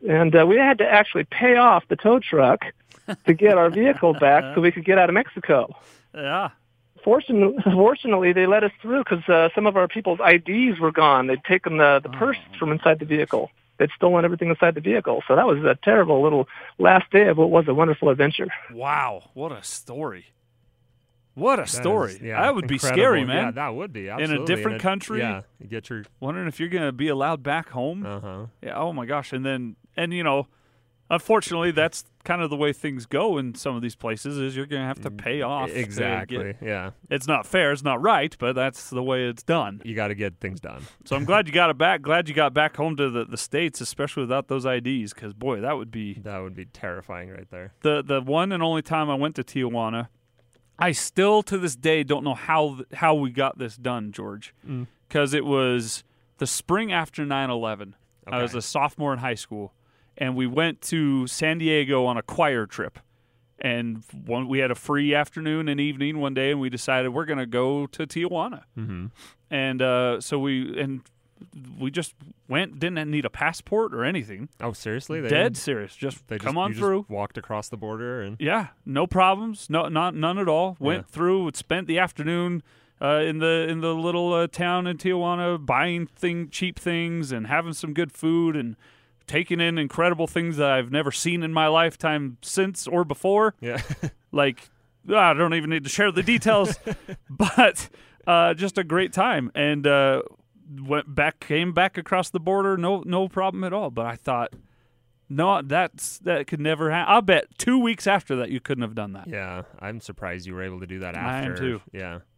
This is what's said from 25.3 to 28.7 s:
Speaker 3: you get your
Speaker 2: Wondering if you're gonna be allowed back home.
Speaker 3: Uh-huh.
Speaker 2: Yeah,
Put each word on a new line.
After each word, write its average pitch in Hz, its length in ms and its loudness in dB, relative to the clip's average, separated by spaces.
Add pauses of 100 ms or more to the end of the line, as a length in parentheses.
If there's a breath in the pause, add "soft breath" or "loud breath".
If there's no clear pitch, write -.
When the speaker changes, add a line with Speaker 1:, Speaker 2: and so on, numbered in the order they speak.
Speaker 3:
you 113 80 -20
get 110 220 -10
your 110 140 -10 (160)
Speaker 2:
Wondering 165 280 -6
if 151 120 -10
you're 165 100 -4
gonna 165 220 -2
be 135 180 -2
allowed 143 340 -2
back 151 260 -4
home. 151 380 -6
Speaker 3:
Uh-huh. 101 380 -10 (180)
Speaker 2:
Yeah, - 140 -8